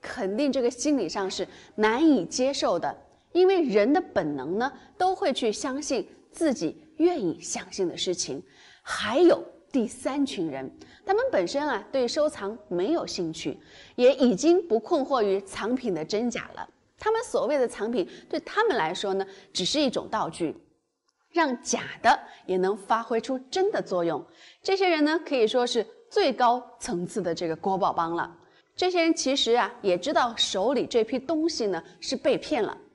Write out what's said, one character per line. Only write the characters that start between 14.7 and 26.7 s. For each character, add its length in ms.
困 260
惑 180
于 180
藏 340
品 180
的 120
真 260
假 240
了。 140
他 140
们 140
所 220
谓 120
的 80
藏 240
品 180
对 120
他 240
们 120
来 180
说 200
呢， 120
只 120
是 160
一 100
种 180
道 220
具， 260
让 280
假 220
的 160
也 100
能 200
发 260
挥 180
出 160
真 220
的 100
作 220
用。 200
这 140
些 120
人 160
呢， 220
可 80
以 100
说 220
是 180
最 240
高 320